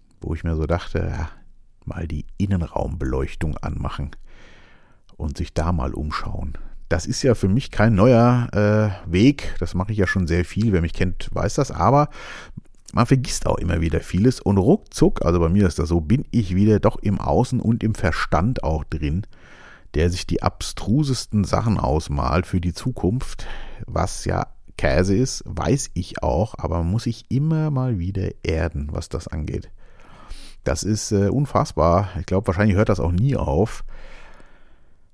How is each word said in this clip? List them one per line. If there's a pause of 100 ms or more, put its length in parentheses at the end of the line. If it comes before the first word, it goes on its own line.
(200)
wo
ich
mir
so
dachte,
ja, (540)
mal
die (120)
Innenraumbeleuchtung
anmachen (1080)
und
sich
da
mal
umschauen. (340)
Das
ist
ja
für
mich
kein
neuer,
äh,
Weg.
Das
mache
ich
ja
schon
sehr
viel.
Wer
mich
kennt,
weiß
das.
Aber (840)
man
vergisst
auch
immer
wieder
vieles.
Und
ruckzuck,
also
bei
mir
ist
das
so,
bin
ich
wieder
doch
im
Außen
und
im
Verstand
auch
drin, (680)
der
sich
die
abstrusesten
Sachen
ausmalt
für
die
Zukunft, (400)
was
ja (300)
Käse
ist,
weiß
ich
auch,
aber
man
muss
sich
immer
mal
wieder (120)
erden,
was
das
angeht. (920)
Das
ist,
äh,
unfassbar.
Ich
glaub,
wahrscheinlich
hört
das
auch
nie
auf. (1300)